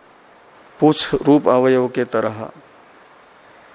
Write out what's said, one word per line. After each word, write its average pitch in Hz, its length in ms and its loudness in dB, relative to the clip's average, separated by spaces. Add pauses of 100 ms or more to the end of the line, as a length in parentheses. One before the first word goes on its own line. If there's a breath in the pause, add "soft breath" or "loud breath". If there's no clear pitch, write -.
(800)
पुच्छ - 360 0
रूप 139 340 2
अवयव 127 380 2
के 123 180 -6
तरह, 110 440 -6 (1300)